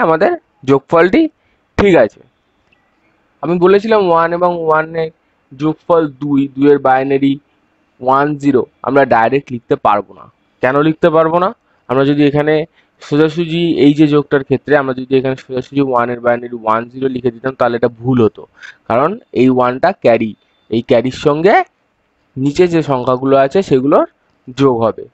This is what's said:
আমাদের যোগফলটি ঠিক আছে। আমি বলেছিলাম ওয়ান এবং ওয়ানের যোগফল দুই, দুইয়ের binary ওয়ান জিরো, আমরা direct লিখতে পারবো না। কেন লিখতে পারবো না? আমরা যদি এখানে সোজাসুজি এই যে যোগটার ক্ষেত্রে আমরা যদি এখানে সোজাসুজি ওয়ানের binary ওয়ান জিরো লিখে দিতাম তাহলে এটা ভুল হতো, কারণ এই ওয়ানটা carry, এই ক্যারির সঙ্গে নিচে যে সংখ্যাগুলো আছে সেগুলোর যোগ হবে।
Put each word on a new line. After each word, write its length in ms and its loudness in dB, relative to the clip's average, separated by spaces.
আমাদের 260 2
যোগফলটি 520 2
ঠিক 140 4
আছে। 180 -4
আমি 100 -4
বলেছিলাম 440 2
ওয়ান 280 2
এবং 140 0
ওয়ানের 420 -2
যোগফল 420 0
দুই, 200 0
দুইয়ের 320 4
binary 460 0
ওয়ান 220 2
জিরো, 200 2
আমরা 160 2
direct 420 0
লিখতে 200 -6
পারবো 320 0
না। 60 -20
কেন 120 0
লিখতে 280 0
পারবো 280 2
না? 60 -2
আমরা 200 0
যদি 200 0
এখানে 240 0
সোজাসুজি 560 -2
এই 140 6
যে 140 4
যোগটার 340 0
ক্ষেত্রে 340 -2
আমরা 180 -4
যদি 200 -6
এখানে 240 -2
সোজাসুজি 460 -6
ওয়ানের 360 -2
binary 380 -2
ওয়ান 180 0
জিরো 240 -6
লিখে 200 -4
দিতাম 240 -8
তাহলে 200 0
এটা 100 0
ভুল 240 0
হতো, 180 -4
কারণ 200 0
এই 140 4
ওয়ানটা 340 0
carry, 280 0
এই 140 -2
ক্যারির 360 0
সঙ্গে 300 2
নিচে 200 0
যে 80 2
সংখ্যাগুলো 440 0
আছে 140 -2
সেগুলোর 360 2
যোগ 160 4
হবে। 280 -4